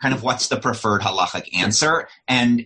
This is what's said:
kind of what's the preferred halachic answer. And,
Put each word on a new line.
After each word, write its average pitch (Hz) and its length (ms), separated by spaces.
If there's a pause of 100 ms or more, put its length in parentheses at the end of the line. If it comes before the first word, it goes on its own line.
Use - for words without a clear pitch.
kind 131 120
of 123 100
what's 123 240
the 127 100
preferred 110 440
halachic 92 520
answer. 107 540 (200)
And, 120 380